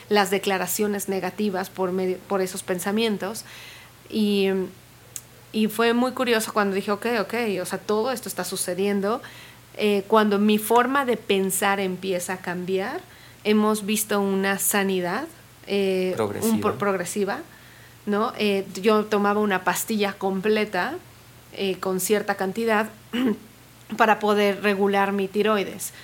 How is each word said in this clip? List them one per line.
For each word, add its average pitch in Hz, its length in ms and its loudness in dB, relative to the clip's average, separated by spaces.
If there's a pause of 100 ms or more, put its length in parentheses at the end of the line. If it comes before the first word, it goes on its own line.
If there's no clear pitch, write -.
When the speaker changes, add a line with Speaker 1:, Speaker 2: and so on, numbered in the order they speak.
Speaker 1:
las 208 220 4
declaraciones 196 800 -2
negativas, 185 600 -2
por 190 220 -2
medio, 185 260 -2 (100)
por 196 140 0
esos 190 220 -4
pensamientos. 202 840 -2 (640)
Y, 202 400 2 (1040)
y 220 160 2
fue 233 260 2
muy 247 180 2
curioso 233 420 0
cuando 202 220 2
dije, 202 160 -2
"Ok, 202 140 -4 (160)
ok, 185 120 -6 (280)
o 175 40 -6
sea, 185 140 -6
todo 220 320 0
esto 214 180 -8
está 180 140 -6
sucediendo". 196 800 -2 (560)
Eh, 202 300 2
cuando 214 320 4
mi 214 200 6
forma 240 460 4
de 233 120 0
pensar 196 600 0
empieza 185 540 -4
a 180 40 -8
cambiar, 185 640 -4 (440)
hemos 214 420 2
visto 208 340 0
una 196 400 0
sanidad, 196 680 0 (420)
eh, 190 440 0
un - 60 -4
Speaker 2:
Progresiva. 214 440 0
Speaker 1:
pro-, 208 160 -2
progresiva, 202 640 -2 (680)
¿no? 208 320 0
Eh, 196 280 0 (160)
yo 214 240 4
tomaba 208 340 2
una 190 240 2
pastilla 196 500 0
completa, 208 800 -2 (580)
eh, 190 260 -2
con 185 200 -2
cierta 202 360 0
cantidad 214 540 0 (240)
<clears throat> - 840 -4
para 220 220 4
poder 208 440 2
regular 196 480 2
mi 196 160 -2
tiroides. 202 680 -2 (100)